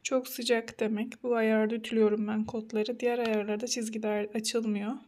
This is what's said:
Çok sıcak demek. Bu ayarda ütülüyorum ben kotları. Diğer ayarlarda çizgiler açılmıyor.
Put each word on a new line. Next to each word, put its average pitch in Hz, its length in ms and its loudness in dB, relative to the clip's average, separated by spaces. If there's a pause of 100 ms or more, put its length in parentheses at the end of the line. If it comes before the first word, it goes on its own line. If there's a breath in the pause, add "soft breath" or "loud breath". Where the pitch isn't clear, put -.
Çok 262 260 0
sıcak 233 520 -2
demek. 220 420 -2
Bu 240 140 0
ayarda 220 380 4
ütülüyorum 214 540 2
ben 214 160 0
kotları. 220 560 -4
Diğer 240 180 2
ayarlarda 214 480 0
çizgiler 220 680 -2
açılmıyor. 220 580 0 (160)